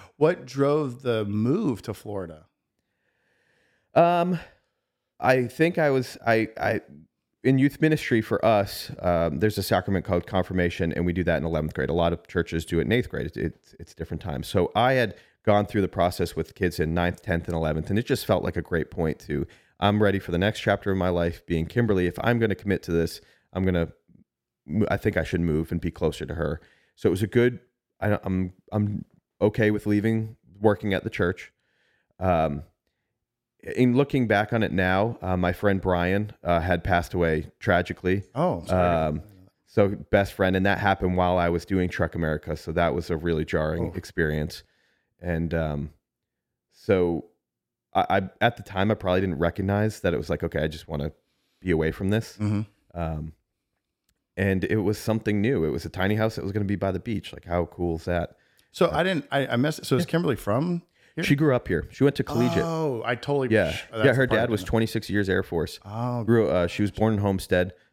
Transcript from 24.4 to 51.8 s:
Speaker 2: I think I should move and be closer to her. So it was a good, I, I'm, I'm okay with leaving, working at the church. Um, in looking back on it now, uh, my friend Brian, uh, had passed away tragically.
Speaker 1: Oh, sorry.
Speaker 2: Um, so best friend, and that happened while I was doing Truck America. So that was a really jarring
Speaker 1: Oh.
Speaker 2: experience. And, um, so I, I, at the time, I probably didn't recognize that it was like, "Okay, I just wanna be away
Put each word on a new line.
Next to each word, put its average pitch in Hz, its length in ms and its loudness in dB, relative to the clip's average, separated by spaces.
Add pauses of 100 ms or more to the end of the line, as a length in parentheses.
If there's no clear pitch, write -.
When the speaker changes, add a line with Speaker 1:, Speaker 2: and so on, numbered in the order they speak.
Speaker 2:
I - 80 0
think - 180 -2
I 80 80 0
should 85 180 -2
move 80 300 0
and 85 80 -2
be 82 120 -4
closer - 340 -4
to - 80 -8
her. 80 260 -4 (360)
So - 120 0
it - 40 4
was 95 100 0
a 110 60 0
good, 120 320 2 (400)
I, 104 240 2
I'm, 92 300 -2 (180)
I'm 104 340 -2 (340)
okay 107 300 4
with 107 160 0
leaving, 110 500 0 (240)
working 104 360 2
at - 80 -2
the - 80 -8
church. - 420 -2 (640)
Um, 80 440 0 (1120)
in 123 200 4
looking 135 320 0
back 104 240 2
on 113 120 0
it 65 80 0
now, 95 500 2
uh, 90 160 0
my 90 160 2
friend 98 260 0
Brian, 92 520 0 (120)
uh, 85 160 2
had 87 240 0
passed 87 300 0
away 82 460 0
tragically. 92 640 0 (100)
Speaker 1:
Oh, 131 320 -2
sorry. 90 220 2 (220)
Speaker 2:
Um, 76 120 -4 (460)
so 101 220 2
best 101 440 0
friend, 92 220 2
and 95 100 2
that 98 140 2
happened 95 380 0
while 90 200 2
I 87 120 2
was 85 160 -2
doing 92 220 0
Truck 87 280 -4
America. 78 420 -4
So - 140 -10
that 82 240 0
was 85 160 -4
a 85 60 0
really 80 280 0
jarring 80 480 -2
Speaker 1:
Oh. 92 40 -12
Speaker 2:
experience. 78 680 -2 (580)
And, 82 320 -2
um, 76 380 -2 (800)
so 87 540 0 (680)
I, 95 160 2
I, 95 200 2 (120)
at 117 160 2
the 101 60 -16
time, 95 280 -2
I 107 40 0
probably 95 260 0
didn't 87 180 -2
recognize 101 640 0
that 90 120 0
it 69 40 0
was 80 120 -6
like, 85 140 -2
"Okay, 80 200 -2
I 80 40 2
just 78 200 -12
wanna 76 240 -6 (480)
be 92 120 -2
away 80 200 2